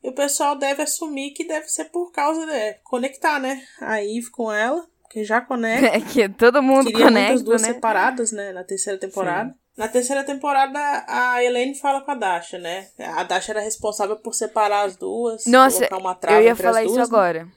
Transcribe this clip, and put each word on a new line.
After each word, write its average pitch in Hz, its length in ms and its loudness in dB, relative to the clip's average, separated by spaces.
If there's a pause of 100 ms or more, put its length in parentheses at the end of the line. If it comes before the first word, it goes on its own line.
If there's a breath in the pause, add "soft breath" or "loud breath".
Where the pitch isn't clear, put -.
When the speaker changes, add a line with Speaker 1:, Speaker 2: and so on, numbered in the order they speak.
Speaker 1:
e 247 40 -6
o 254 60 -8
pessoal 285 400 0
deve 277 280 -2
assumir 285 500 -6
que 311 160 -10
deve 311 200 -6
ser 311 180 -6
por 349 260 -6
causa 320 340 -2
de 214 280 -4 (100)
conectar, 269 560 -2
né? 262 200 -6 (200)
A 220 240 -4
Eve 226 260 -6
com 220 220 -6
ela, 254 340 -2 (240)
que 214 140 -6
já 220 160 0
conecta. 240 480 0
Speaker 2:
<laughs> 196 80 2
É 226 60 2
que - 260 2
todo 240 340 4
mundo 269 280 4
Speaker 1:
Queria 220 160 6
Speaker 2:
conecta, 226 240 6
Speaker 1:
muito 254 100 4
as - 20 -8
duas 226 200 2
Speaker 2:
né? 226 100 -2
Speaker 1:
separadas, 226 580 0
né? 202 220 -8
Na 185 100 -12
terceira 190 360 -6
temporada. 190 500 -4
Speaker 2:
Sim. 269 80 -16 (220)
Speaker 1:
Na 220 100 -4
terceira 254 340 0
temporada, 277 560 -2 (300)
a 247 340 0
Elaine 247 320 0
fala 277 280 -2
com 277 80 -10
a 285 40 -4
Dasha, 185 440 -4
né? 180 400 -10
A 170 260 -8
Dasha 185 280 -4
era 214 80 -4
responsável 208 560 -4
por 220 180 -12
separar 208 500 0
as 190 120 -4
duas, 226 500 -6
Speaker 2:
Nossa, 254 420 6
Speaker 1:
colocar 185 80 -6 (100)
uma 185 80 -2
trava - 220 2
Speaker 2:
eu 214 80 8
ia 233 60 10
Speaker 1:
entre 226 160 0
as 233 80 4
Speaker 2:
falar 226 100 2
isso 214 100 0
Speaker 1:
duas, 247 140 2
né? 233 80 0
Speaker 2:
agora. 170 400 0